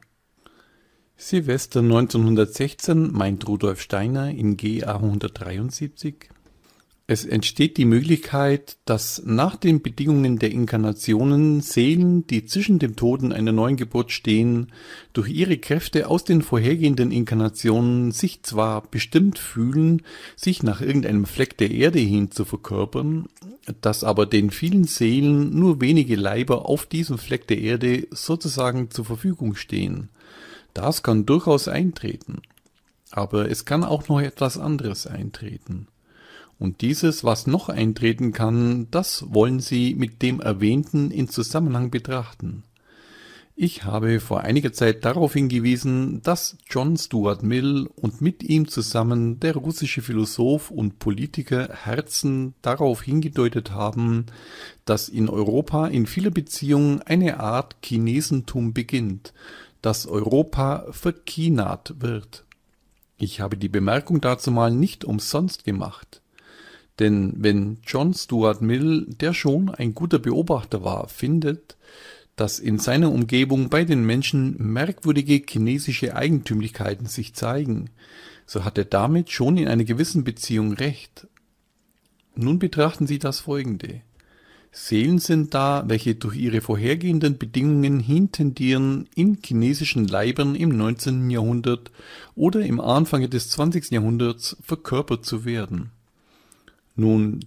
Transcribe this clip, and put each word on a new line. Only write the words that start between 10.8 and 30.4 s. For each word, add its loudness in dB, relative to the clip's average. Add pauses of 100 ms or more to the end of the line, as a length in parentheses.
Seelen, 4
die -2
zwischen 2
dem 0
Tod 2
und 0
einer 0
neuen 2
Geburt -4
stehen, 2 (400)
durch -2
ihre 2
Kräfte -2
aus 0
den 4
vorhergehenden 2
Inkarnationen 2
sich -4
zwar -2
bestimmt 2
fühlen, 2 (320)
sich -2
nach 0
irgendeinem 2
Fleck -2
der 2
Erde 4
hin 2
zu -4
verkörpern, -4 (560)
dass -2
aber 2
den 2
vielen 2
Seelen 2
nur 4
wenige 4
Leiber 0
auf 0
diesem -2
Fleck -6
der 0
Erde 0
sozusagen -2
zur -6
Verfügung -4
stehen. -6 (640)